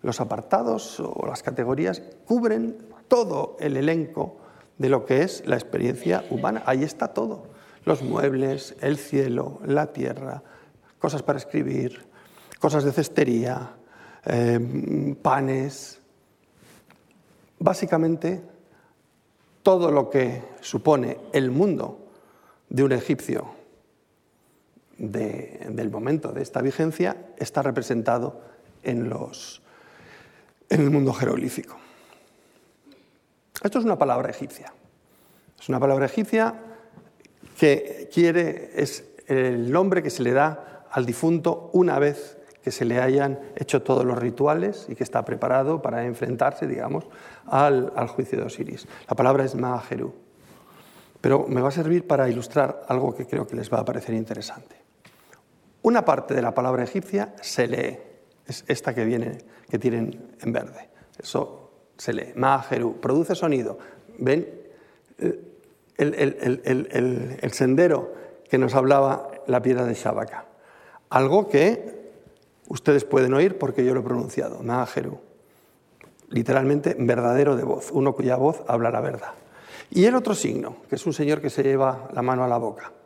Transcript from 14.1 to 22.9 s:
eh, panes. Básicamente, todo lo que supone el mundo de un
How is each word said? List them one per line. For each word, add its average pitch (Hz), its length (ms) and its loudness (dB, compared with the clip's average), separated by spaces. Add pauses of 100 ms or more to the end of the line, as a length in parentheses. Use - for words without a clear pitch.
eh, 120 960 0
panes. 135 800 -2 (1600)
Básicamente, 170 840 0 (1200)
todo 175 280 6
lo 143 200 2
que 123 320 0 (180)
supone 131 580 0 (140)
el 131 180 2
mundo 160 600 0 (580)
de 131 140 2
un 135 100 4